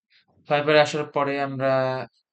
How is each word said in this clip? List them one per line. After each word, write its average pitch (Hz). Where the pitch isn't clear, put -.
Fiverr-এ 151
আসার 147
পরে 139
আমরা 135